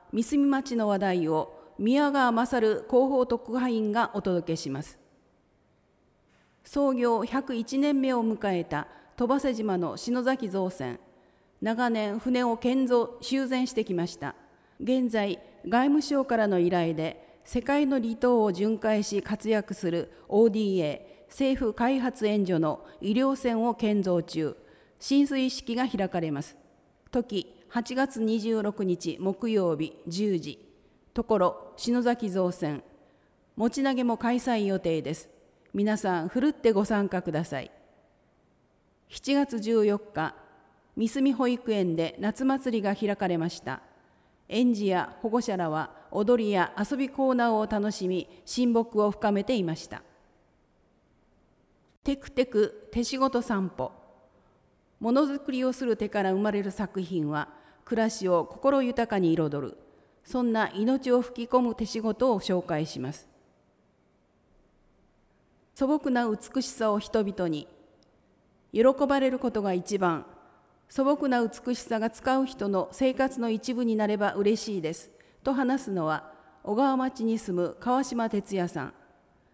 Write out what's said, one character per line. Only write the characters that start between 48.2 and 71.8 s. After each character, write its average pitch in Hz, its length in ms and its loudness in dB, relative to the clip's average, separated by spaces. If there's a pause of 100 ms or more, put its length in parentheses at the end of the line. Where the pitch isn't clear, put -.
親 247 260 2
睦 226 300 2
を 208 80 4
深 208 220 0
め 202 120 0
て - 100 0
い 208 80 0
ま 165 140 -2
し - 100 -14
た。 - 160 -14 (2000)
テ 277 120 0
ク - 140 -18
テ 247 160 2
ク 214 460 0
手 240 120 0
仕 262 140 -4
事 262 240 2
散 196 260 -2
歩。 - 240 -8 (1080)
も 226 120 0
の 277 120 4
づ 277 140 -2
く 285 140 -8
り 254 120 -2
を 254 80 0
す 262 120 -6
る 226 120 0
手 214 120 -4
か 208 140 -2
ら 190 100 2
生 190 80 0
ま 214 120 2
れ 202 100 -2
る 196 80 -4
作 190 320 -6
品 165 260 -4
は、 151 200 -4 (360)
暮 226 160 -2
ら 220 80 2
し 190 200 -4
を 170 160 4
心 269 380 0
豊 240 260 -2
か 202 100 0
に 170 140 4
彩 147 360 -2
る。 - 80 -14 (480)
そ 254 160 -4
ん 240 120 2
な 220 220 0
命 254 380 2
を 247 80 6
吹 240 260 -8
き - 40 -10
込 254 100 6
む 233 140 0
手 226 100 -6
仕 226 160 -6
事 220 320 2
を 196 80 2
紹 180 240 0
介 156 220 -2
し 135 140 -10
ま 127 120 -6
す。 - 160 -16 (2500)
素 269 120 0
朴 285 240 0
な 240 180 2
美 214 340 -4
し - 80 -6
さ 220 220 0
を 208 60 2
人 220 260 0
々 190 240 -2
に。 151 200 -4 (1040)
喜 220 120 2 (220)
ば 269 140 2
れ 262 100 4
る 254 80 -2
こ 254 120 -2
と 214 100 -4
が 196 140 0
一 180 240 -2
番。 170 260 0 (640)
素 269 160 0
朴 285 240 2
な 247 180 2
美 240 280 -4
し - 60 -8